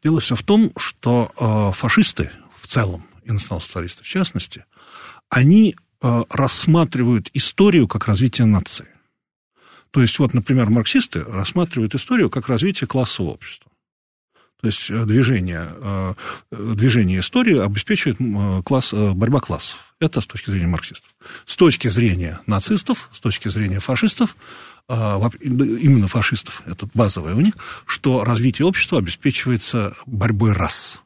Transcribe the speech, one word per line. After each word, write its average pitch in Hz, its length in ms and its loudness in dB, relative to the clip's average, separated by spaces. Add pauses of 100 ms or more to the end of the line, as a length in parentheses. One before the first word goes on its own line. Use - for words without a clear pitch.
Дело 156 160 4
все - 160 0
в - 80 -4
том, 214 340 4
что, - 600 -2
э, 107 340 2
фашисты - 600 0 (280)
в - 60 -20
целом, 95 380 -2 (200)
и 120 60 -10
национал-социалисты 87 720 -6
в - 60 -20
частности, - 560 -4 (680)
они, 180 460 6 (260)
э, 120 260 2
рассматривают 127 1040 2
историю 175 520 2
как - 220 -6
развитие 113 380 2
нации. - 400 0 (1040)
То 139 100 2
есть - 160 2
вот, 131 160 2
например, 123 360 2
марксисты 113 520 0
рассматривают 113 720 -2
историю 180 360 0
как - 180 -6
развитие 135 400 -2
классового 107 460 -2
общества. - 360 -20 (880)
То - 80 -4
есть, - 220 -6
э, 113 140 -2
движение, 104 680 0
э, 95 440 -6 (380)
э, 113 220 -6
движение 107 460 2
истории 220 380 2
обеспечивает, 101 640 -2
м, 101 380 -2
э, 90 40 -4
класс, 131 300 0
э, 104 200 0
борьба 120 280 2
классов. - 600 -10
Это 160 200 0
с - 60 -6
точки - 240 -12
зрения 92 180 0
марксистов. - 420 -6 (360)
С - 100 -10
точки 151 320 4
зрения 92 580 0
нацистов, 185 680 -2
с - 80 -20
точки - 280 -4
зрения 98 320 -2
фашистов, - 560 -2 (520)
э, 123 60 -4
воп-, 107 460 -2
именно 123 680 2
фашистов, - 580 -4
это 90 280 -10
базовое 95 400 0
у 117 60 2
них, 208 140 2 (320)
что 127 380 -2
развитие 120 420 0
общества 185 320 0
обеспечивается 113 960 -2 (120)
борьбой 110 460 0
рас. - 540 -4